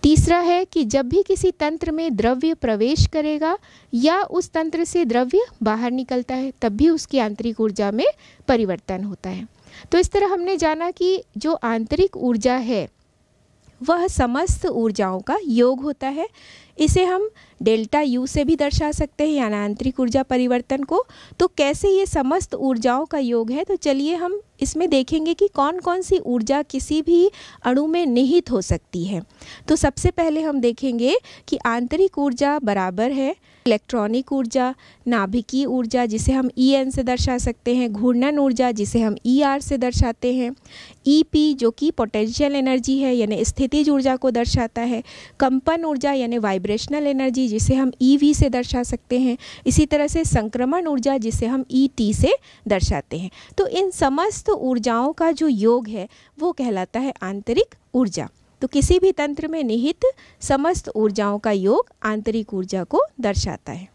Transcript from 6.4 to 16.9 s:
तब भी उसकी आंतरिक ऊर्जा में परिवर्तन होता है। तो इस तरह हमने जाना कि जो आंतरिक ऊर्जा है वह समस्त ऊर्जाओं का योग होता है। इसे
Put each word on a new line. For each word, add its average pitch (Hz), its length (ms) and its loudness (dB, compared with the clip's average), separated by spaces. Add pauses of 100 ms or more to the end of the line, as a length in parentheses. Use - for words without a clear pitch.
तब 233 80 0
भी 247 200 2
उसकी 302 300 0
आंतरिक 220 420 -4
ऊर्जा 208 300 0
में 247 160 0 (400)
परिवर्तन 190 560 0
होता 196 260 -10
है। 185 180 -10 (440)
तो 339 60 4
इस 359 140 2
तरह 403 160 2
हमने 370 300 -2
जाना 320 340 0
कि 370 320 0 (140)
जो 311 160 -2
आंतरिक 240 640 0
ऊर्जा 247 380 2
है 226 340 -2 (920)
वह 349 240 0
समस्त 277 580 -2
ऊर्जाओं 214 540 -2
का 277 260 -4
योग 254 360 2
होता 277 260 -6
है। 311 220 -6 (500)
इसे 359 260 4